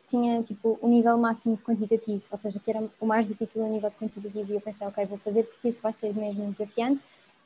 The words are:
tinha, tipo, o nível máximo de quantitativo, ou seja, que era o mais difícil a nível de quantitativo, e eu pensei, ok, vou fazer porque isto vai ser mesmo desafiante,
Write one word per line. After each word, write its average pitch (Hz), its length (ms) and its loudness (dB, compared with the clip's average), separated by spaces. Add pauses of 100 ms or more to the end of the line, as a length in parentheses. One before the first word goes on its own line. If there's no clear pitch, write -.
tinha, 240 340 2
tipo, 226 400 -2
o 233 80 2
nível 233 280 8
máximo 233 380 2
de 208 80 -6
quantitativo, 214 580 0 (100)
ou 202 60 -6
seja, 202 220 -6
que - 120 -8
era 220 180 -2 (100)
o 220 60 -2
mais 220 220 4
difícil 220 360 -4
a 220 60 -2
nível 214 200 -2
de 208 80 -14
quantitativo, 208 540 -8
e 208 40 -2
eu 208 60 -2
pensei, 208 260 -8
ok, 202 180 -2
vou 202 140 -8
fazer 220 240 2
porque - 260 -4
isto 233 120 -4
vai 220 120 -2
ser 214 220 -4
mesmo 208 360 -4
desafiante, 233 500 -2 (440)